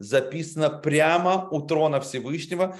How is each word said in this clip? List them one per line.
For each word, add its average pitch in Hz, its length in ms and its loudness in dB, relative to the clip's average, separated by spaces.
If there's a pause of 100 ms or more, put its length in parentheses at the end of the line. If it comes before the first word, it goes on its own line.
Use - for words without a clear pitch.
записано 147 720 0
прямо 170 800 2
у 147 120 -2
трона 151 380 2
Всевышнего, 156 800 -4